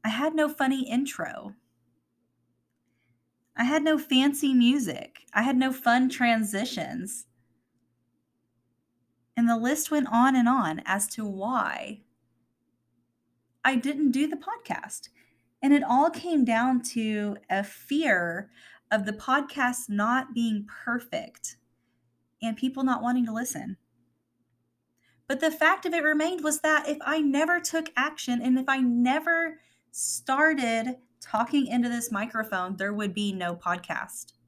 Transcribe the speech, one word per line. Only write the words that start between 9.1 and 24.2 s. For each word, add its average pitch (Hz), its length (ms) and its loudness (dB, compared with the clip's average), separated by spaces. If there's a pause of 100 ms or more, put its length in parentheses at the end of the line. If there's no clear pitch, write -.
And 233 120 4
the 233 100 4
list 262 320 0
went 294 180 2
on 254 280 4
and 233 120 6
on 196 380 0
as 202 220 -2
to 220 160 -8
why 202 800 -4 (1600)
I 269 120 2
didn't 277 360 0
do 277 140 0
the 302 100 -4
podcast. - 720 -10 (540)
And 277 100 6
it 277 100 6
all 277 280 4
came 330 340 0
down 240 360 2 (140)
to 208 420 -2 (140)
a 196 120 0
fear 202 880 -2 (400)
of 208 140 0
the 214 80 -4
podcast 262 760 -2
not 233 460 -2
being 220 320 -2
perfect - 880 -8 (840)
and 226 140 -4
people 262 260 -4
not 254 200 0
wanting 247 240 0
to 226 60 -6
listen. 220 440 -8 (1500)